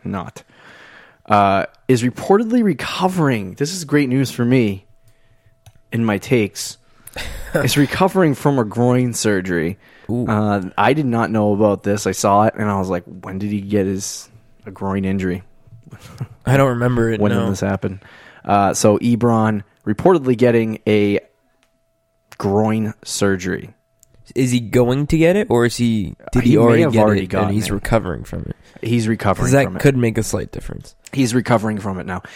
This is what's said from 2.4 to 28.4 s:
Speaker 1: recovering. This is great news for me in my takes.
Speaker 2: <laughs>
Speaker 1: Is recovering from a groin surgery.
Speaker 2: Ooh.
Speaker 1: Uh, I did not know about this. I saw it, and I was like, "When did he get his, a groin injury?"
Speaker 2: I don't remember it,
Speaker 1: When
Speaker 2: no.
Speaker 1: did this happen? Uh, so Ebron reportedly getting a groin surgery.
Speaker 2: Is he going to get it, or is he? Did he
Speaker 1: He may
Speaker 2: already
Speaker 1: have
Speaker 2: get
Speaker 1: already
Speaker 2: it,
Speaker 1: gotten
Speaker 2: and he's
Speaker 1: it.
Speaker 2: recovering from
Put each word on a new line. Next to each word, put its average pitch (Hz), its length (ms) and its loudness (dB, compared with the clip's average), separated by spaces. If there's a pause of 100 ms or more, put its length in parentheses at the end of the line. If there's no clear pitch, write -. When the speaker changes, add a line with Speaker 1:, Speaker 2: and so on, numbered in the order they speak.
Speaker 1:
recovering. 156 920 -2
This 147 180 -4
is 180 120 -10
great 143 240 2
news 127 220 0
for 120 140 -2
me 117 400 2 (1080)
in 117 140 -2
my 104 120 2
takes. - 600 -2 (380)
Speaker 2:
<laughs> - 20 -12 (380)
Speaker 1:
Is 139 200 0
recovering 160 600 2
from 143 240 0
a 120 40 0
groin 123 500 0
surgery. 92 680 -2 (280)
Speaker 2:
Ooh. 120 200 -4
Speaker 1:
Uh, 104 500 -2
I 107 160 4
did 151 140 0
not 113 240 0
know 104 220 2
about 101 280 2
this. 101 240 -2
I 95 60 0
saw 101 340 4
it, 110 100 2
and 107 140 -2
I 101 80 0
was 95 120 -2
like, 90 160 -2
"When 95 340 -12
did 104 100 -6
he 104 120 -2
get 98 260 -2
his, - 420 -8 (380)
a 104 40 -14
groin 98 320 -4
injury?" 95 380 -2 (1040)
Speaker 2:
I 127 120 2
don't 135 120 4
remember 120 400 0
it, 110 100 -2
Speaker 1:
When 107 120 2
Speaker 2:
no. 117 140 0
Speaker 1:
did 98 80 -2
this 95 80 -6
happen? 98 400 -4 (440)
Uh, 101 300 2
so 107 240 4
Ebron 113 640 0 (200)
reportedly 131 540 2
getting 113 500 2
a 104 320 2 (1200)
groin 107 560 -2 (100)
surgery. 92 720 -4 (600)
Speaker 2:
Is 127 160 0
he 123 80 2
going 123 480 0
to 160 100 0
get 160 180 4
it, 208 140 -2
or 117 160 2
is 120 120 -2
he? 110 380 -2 (160)
Did 123 120 0
he 120 80 4
Speaker 1:
He 110 60 4
may 110 40 4
Speaker 2:
already 117 220 4
Speaker 1:
have 156 100 2
Speaker 2:
get 110 100 4
Speaker 1:
already 104 200 2
Speaker 2:
it, 92 60 -8
Speaker 1:
gotten 95 180 -2
Speaker 2:
and 98 80 -2
he's 104 140 -4
Speaker 1:
it. 104 40 -4
Speaker 2:
recovering 92 520 -2
from - 180 -10